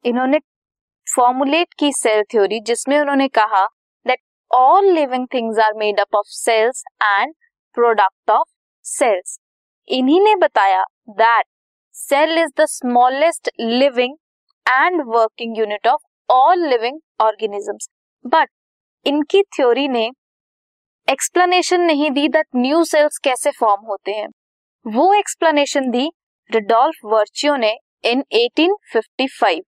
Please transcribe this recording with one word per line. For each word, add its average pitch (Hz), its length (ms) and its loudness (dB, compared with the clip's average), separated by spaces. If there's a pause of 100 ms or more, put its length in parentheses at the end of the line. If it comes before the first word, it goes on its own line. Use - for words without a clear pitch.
इन्होंने 254 340 0 (760)
फॉर्मुलेट 277 640 0
की 285 140 0
सेल 214 300 0
थ्योरी, 208 380 0
जिसमें 247 400 -2
उन्होंने 277 280 0
कहा 214 400 0 (400)
that 254 100 -2 (360)
all 294 300 6
living 269 480 0
things 226 220 -4
are 214 220 0
made 208 220 -2
up 208 240 -2
of - 260 -6
cells 226 340 0 (200)
and 208 260 0 (500)
product 220 520 0
of 262 140 2 (540)
cells। - 400 -2 (500)
इन्हीं 262 320 2
ने 427 160 4
बताया 196 480 0 (260)
that 220 320 2 (680)
cell 294 180 2
is 330 240 -2
the 302 140 0
smallest 262 800 -2 (120)
living 247 500 0 (600)
and 330 320 0
working 226 540 -2
unit 208 280 -4
of 269 100 2 (360)
all 302 400 4
living 240 220 -2 (280)
organisms। 208 680 -4 (380)
But 311 200 2 (600)
इनकी 294 360 0
थ्योरी 269 460 0
ने 233 220 -4 (1000)
एक्सप्लेनेशन 359 680 0
नहीं 311 300 0
दी 285 180 -2
that 311 160 0 (120)
न्यू 285 280 0
सेल्स 302 340 0
कैसे 277 320 -2
फॉर्म 214 360 -2
होते 196 260 -8
हैं। 214 160 -8 (580)
वो 285 280 2
एक्सप्लेनेशन 294 760 -2
दी 262 220 -4 (400)
रडोल्फ 226 420 0 (100)
वर्चियो 220 520 -2
ने 226 220 -2 (280)
in 240 120 0
eighteen 269 520 0 (260)
fifty-five। 220 720 -2